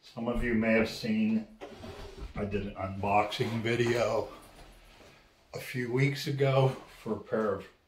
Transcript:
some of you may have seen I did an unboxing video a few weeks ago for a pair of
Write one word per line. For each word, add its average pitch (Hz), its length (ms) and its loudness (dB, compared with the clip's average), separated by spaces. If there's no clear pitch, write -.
some 120 140 -4
of 120 160 0
you 120 80 2
may 110 220 4
have - 160 4
seen 110 560 0
I 104 80 -2
did 98 220 -4
an 101 80 -10
unboxing 101 880 0
video 117 640 2
a 131 40 -8
few 123 320 -6
weeks 139 360 2
ago 135 500 4
for 110 160 -4
a 107 60 -8
pair 110 340 0
of - 100 -8